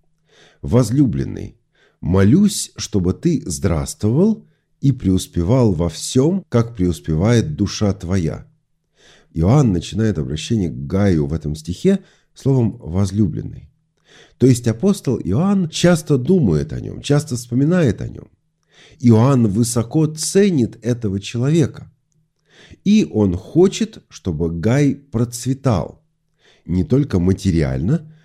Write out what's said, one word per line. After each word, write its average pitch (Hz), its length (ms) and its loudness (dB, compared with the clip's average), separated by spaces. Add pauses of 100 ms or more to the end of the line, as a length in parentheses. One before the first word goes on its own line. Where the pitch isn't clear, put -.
(600)
«Возлюбленный, 69 960 0 (460)
молюсь, 107 760 2
чтобы 92 380 -2
ты 170 320 -2
здравствовал 104 1000 -2 (360)
и 139 100 4
преуспевал 95 800 0
во 85 160 0
всём, 160 600 -2
как 117 260 0
преуспевает 87 760 0
душа 98 400 -2
твоя». 85 520 -4 (840)
Иоанн 107 400 2
начинает 98 460 -2
обращение 78 500 -4
к 65 180 -10
Гаю 90 400 2
в 71 60 -6
этом 78 220 -6
стихе 180 460 -2 (340)
словом 131 460 0
«возлюбленный». 92 920 -4 (680)
То 123 100 4
есть 120 220 2
апостол 143 500 -2
Иоанн 170 520 0
часто 160 480 2
думает 123 560 0
о 62 60 -8
нём, 52 200 -10
часто 143 360 -2
вспоминает 139 680 0
о - 60 -8
нём. - 200 -16 (720)
Иоанн 120 480 4
высоко 120 600 0
ценит 156 800 0
этого 110 340 -4
человека. 127 720 -2 (960)
И 208 260 2
он 98 260 0
хочет, 196 720 0
чтобы 82 420 -4
Гай 117 440 2
процветал. 120 1080 -4 (640)
Не 87 200 -2
только 98 340 0
материально, 87 920 0 (120)